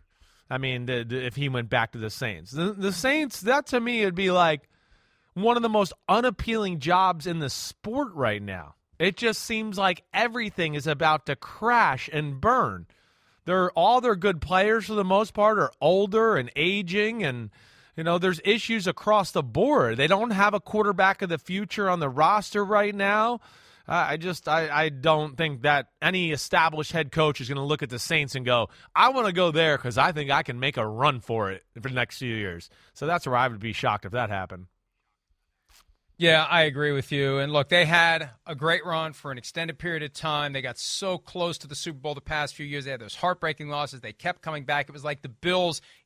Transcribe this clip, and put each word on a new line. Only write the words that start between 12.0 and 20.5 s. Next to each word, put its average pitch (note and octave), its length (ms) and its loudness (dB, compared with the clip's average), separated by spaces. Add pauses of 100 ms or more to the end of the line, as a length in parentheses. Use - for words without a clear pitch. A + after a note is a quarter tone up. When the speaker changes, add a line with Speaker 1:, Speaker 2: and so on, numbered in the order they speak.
Speaker 1:
and D3 300 -4
burn. C#3+ 460 2 (600)
They're, F3+ 260 2
all A3 280 4
their A#3 160 2
good F3+ 240 0
players, G3 460 2
for G#3+ 80 -6
the G3+ 100 0
most G3 300 0
part, G#3+ 240 4
are D3 220 2
older G3+ 560 4
and B2 180 -2
aging, G3+ 720 0
and, A#2+ 260 -4 (460)
you D#3+ 60 -6
know, E3+ 160 2
there's F3 260 0
issues G#3+ 440 0
across G#3 420 2
the E3+ 120 0
board. C#3 560 2
They C#3+ 100 4
don't G#3 220 2
have G3+ 220 4